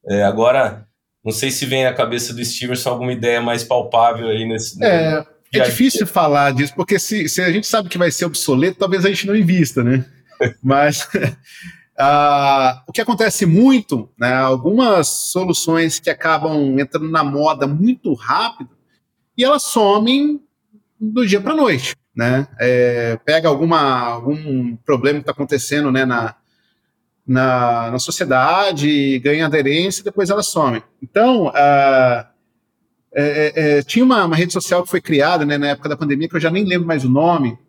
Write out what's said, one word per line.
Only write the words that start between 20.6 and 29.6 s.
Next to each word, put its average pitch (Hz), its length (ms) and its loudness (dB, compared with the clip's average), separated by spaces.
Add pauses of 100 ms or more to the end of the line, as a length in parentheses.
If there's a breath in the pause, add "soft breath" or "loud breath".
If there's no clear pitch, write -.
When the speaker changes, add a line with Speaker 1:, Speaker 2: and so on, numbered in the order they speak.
Speaker 2:
do 220 240 -2
dia 196 160 2
pra 302 140 -4
noite, 208 420 0 (180)
né? 127 340 0 (120)
É, 120 640 0
pega 160 240 2
alguma, 147 520 2
algum 123 760 -4
problema 139 440 0
que 139 40 -18
tá 147 80 -4
acontecendo, 143 580 -2
né, 131 140 2
na, 117 300 -4 (920)
na, 123 640 0
na 127 80 -4
sociedade, 147 1200 0
ganha 147 260 0
aderência 156 560 0